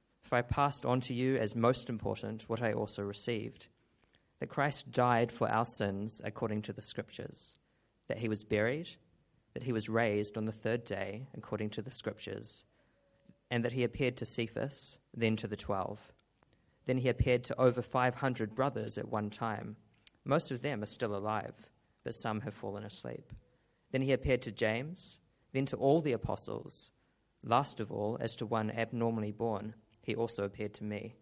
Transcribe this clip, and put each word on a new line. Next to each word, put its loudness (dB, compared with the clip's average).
For 0
I 6
passed 2
on 4
to -2
you 2
as 0
most 4
important -4
what 0
I 2
also -2
received, -2
that -4
Christ 0
died 6
for 2
our 4
sins 0
according -2
to -6
the -10
Scriptures, -8
that -2
he -2
was -2
buried, 0
that -6
he -2
was 0
raised 2
on -2
the -2
third -2
day -6
according -4
to -6
the -8
Scriptures, -6
and 2
that 0
he 2
appeared 0
to -4
Cephas, -2
then 4
to -2
the -4
twelve. -4
Then 2
he 2
appeared 4
to -4
over 6
five 2
hundred 0
brothers 0
at -4
one 0
time. -4
Most 2
of -4
them -2
are -4
still -2
alive, -2
but -4
some -2
have -6
fallen -6
asleep. -8
Then 2
he 4
appeared 4
to -6
James, -2
then 2
to -4
all 6
the 2
apostles. -4
Last 2
of -4
all, -2
as -2
to -4
one 0
abnormally 0
born, -2
he -2
also -2
appeared -4
to -10
me. -6